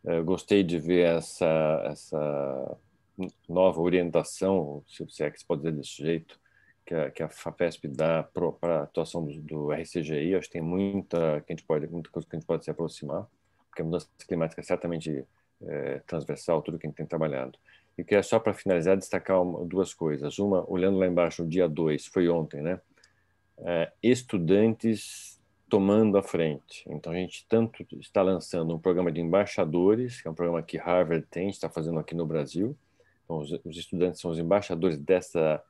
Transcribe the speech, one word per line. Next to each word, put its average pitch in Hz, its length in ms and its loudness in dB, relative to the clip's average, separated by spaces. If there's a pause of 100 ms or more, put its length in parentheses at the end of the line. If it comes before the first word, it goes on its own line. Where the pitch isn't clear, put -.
É, 82 160 0
gostei 92 440 2
de 85 160 0
ver 87 260 4
essa, 80 760 2
essa 71 920 -4 (720)
nova 87 320 4
orientação, 85 1080 2
se, - 200 -12
se - 140 -8
é 76 80 -2
que - 80 -20
se - 80 -20
pode 78 160 -2
dizer 80 140 -2
desse 71 260 -10
jeito, 82 380 -4 (440)
que - 80 -8
a, 76 180 0
que - 120 -8
a 78 60 -4
fapesp - 580 -4
dá 78 380 0
pro, 87 280 -2
pra 82 300 0
atuação 82 420 -4
do, 73 160 -10
do 76 320 -6
R 80 140 -6
C 87 160 -4
G 76 220 -4
I. 90 100 2
Acho 87 140 -2
que - 60 -20
tem 87 60 -4
muita, 85 840 0
que 87 60 -8
a - 20 -4
gente 80 100 -14
pode, 76 220 0
muita 82 240 -10
coisa 82 180 -8
que - 60 -12
a 82 40 -4
gente 80 80 -12
pode 82 180 -2
se 80 60 -6
aproximar, 78 560 -6 (440)
porque - 100 -10
a 82 40 -4
mudança 82 240 -4 (180)
climática 82 340 -2
é - 40 -16
certamente, 82 600 -2 (400)
é, 69 360 -6
transversal, 78 600 -2
tudo 80 200 -8
que 80 60 -10
a 76 40 -6
gente 76 60 -14
tem 78 100 -8
trabalhado. 69 500 -4 (400)
E 87 60 -8
queria 101 220 4
só, 113 160 4
pra 101 140 0
finalizar, 92 420 4
destacar 95 440 0
uma, 90 240 -2
duas 90 300 0
coisas. 73 440 -4
Uma, 98 300 2
olhando 92 300 2
lá 95 80 4
embaixo, 87 380 2
o - 20 -2
dia 87 220 4
dois, 78 380 0
foi 90 220 2
ontem, 78 320 0
né? 87 200 -4 (800)
É, 85 340 -2 (100)
estudantes 107 1400 2 (280)
tomando 104 500 4
a 95 40 4
frente. 80 680 -4
Então, 76 240 -8
a - 20 -6
gente 90 340 -8
tanto 113 380 0 (140)
está - 220 0
lançando 85 520 0
um 80 40 -6
programa 87 340 2
de 80 80 -4
embaixadores, 98 1000 2
que - 60 -12
é 82 40 -6
um 78 40 -10
programa 85 280 -2
que - 140 -10
Harvard 82 540 2
tem, 90 180 -4
está 92 200 -8
fazendo 82 300 -4
aqui 78 160 -6
no 85 120 -2
Brasil. 80 500 -4 (480)
Então, 82 140 -6
os, 76 140 -6 (120)
os 82 120 -12
estudantes 90 440 -2
são 87 100 -4
os 82 80 -2
embaixadores 85 600 0
dessa 80 720 2